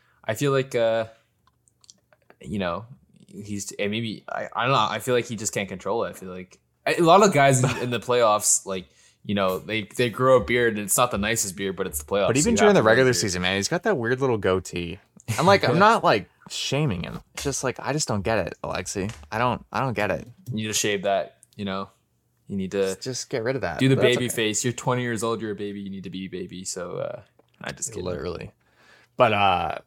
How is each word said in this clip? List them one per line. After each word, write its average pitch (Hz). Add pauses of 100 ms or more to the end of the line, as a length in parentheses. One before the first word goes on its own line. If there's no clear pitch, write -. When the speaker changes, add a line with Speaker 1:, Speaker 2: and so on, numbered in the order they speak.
(280)
Speaker 1:
I 113
feel 143
like, 135
uh, 113 (1400)
you -
know, 92 (440)
he's, 101
and 104
maybe, 113
I, -
I 110
don't 131
know. 110
I 110
feel 123
like 117
he 117
just 104
can't 98
control 101
it. 90
I -
feel 92
like 92 (280)
a 147
lot 175
of 202
guys 139
in, -
in 120
the 117
playoffs, 113
like, 95 (380)
you 104
know, 92
they, 104 (140)
they 123
grow 127
a 117
beard, 120
and 104
it's 98
not 123
the 107
nicest 104
beard, 98
but 95
it's -
the -
playoffs, 98
Speaker 2:
But 117
Speaker 1:
so 143
Speaker 2:
even 214
Speaker 1:
you 220
Speaker 2:
during 208
Speaker 1:
have 208
Speaker 2:
the 170
Speaker 1:
to -
grow 110
a -
Speaker 2:
regular 127
Speaker 1:
beard. 120
Speaker 2:
season, 90
man, 92
he's 98
got 170
that 208
weird 123
little 131
goatee. 92 (400)
And, 156
like, 196
Speaker 1:
<laughs> -
Speaker 2:
I'm 139
not, 208
like, 120 (220)
shaming 135
him. 60 (120)
It's -
just, 139
like, 123
I 127
just 151
don't 107
get 107
it, -
Alexi. 92 (220)
I 110
don't, 120
I 110
don't 127
get 104
it. 80 (240)
Speaker 1:
You -
need 110
to 107
shave 101
that, 98 (180)
you 104
know? 98 (600)
You 101
need 95
to 98
Speaker 2:
Just, 95
just -
get 120
rid 131
of 113
that. 87
Speaker 1:
do 135
the 135
Speaker 2:
But 107
that's 123
Speaker 1:
baby 123
Speaker 2:
okay. 113
Speaker 1:
face. 107
You're 120
twenty 123
years 117
old. 113
You're 107
a -
baby. 101
You 98
need 95
to 95
be 95
a -
baby. 92
So, 90
uh, - (420)
I -
just -
kidding. 90
Speaker 2:
Literally. 85 (640)
But, 120
uh, 92